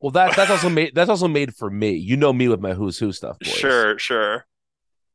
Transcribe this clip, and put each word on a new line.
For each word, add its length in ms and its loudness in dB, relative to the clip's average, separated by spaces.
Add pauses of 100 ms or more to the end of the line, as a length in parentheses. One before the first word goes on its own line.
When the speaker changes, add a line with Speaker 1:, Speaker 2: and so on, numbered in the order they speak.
Speaker 1:
Well, 120 -4
that, 220 4
that's 160 4
also 200 2
made, 240 0
that's 160 2
also 180 0
made 260 -2
for 140 -8
me. 220 -2
You 260 -2
know 160 4
me 160 2
with 120 2
my 120 -4
Who's 260 -4
Who 140 -4
stuff, 260 -14
boys. 140 -6
Speaker 2:
Sure, 460 2
sure. 480 -2 (680)